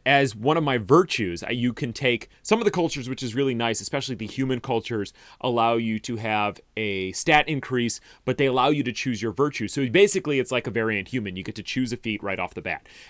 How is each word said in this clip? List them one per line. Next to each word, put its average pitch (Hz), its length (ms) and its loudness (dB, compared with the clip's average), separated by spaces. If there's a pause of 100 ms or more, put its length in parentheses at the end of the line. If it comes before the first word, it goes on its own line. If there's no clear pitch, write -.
as 139 300 4
one 123 200 2
of 165 80 2
my 139 140 0
virtues, 110 680 4
I, - 60 -8
you 120 240 0
can 120 200 -4
take 123 360 0 (120)
some 220 180 2
of 233 60 0
the 208 60 4
cultures, 160 380 -2
which 131 140 -6
is 113 120 -6
really 135 180 2
nice, 117 280 -2
especially 135 340 -4
the 110 120 -8
human 131 340 -2
cultures, 113 520 -4 (280)
allow 117 340 2
you 113 240 0
to 117 180 -6
have 107 420 -2 (180)
a 98 360 -2
stat 151 360 4
increase, 127 500 -2 (240)
but 127 140 -2
they 143 80 2
allow 131 240 2
you 151 140 2
to 117 100 -4
choose 113 280 -4
your 110 120 -2
virtue. 135 340 0
So 135 220 -2
basically, 175 500 4
it's 123 120 -2
like 123 160 0
a 120 40 -4
variant 107 380 0
human. 104 260 -4
You 92 80 -6
get 110 120 -8
to 101 80 -12
choose 127 280 -2
a 120 60 -6
feat 107 260 -4
right 95 160 -4
off 90 140 -4
the - 80 -8
bat. 85 260 -6 (220)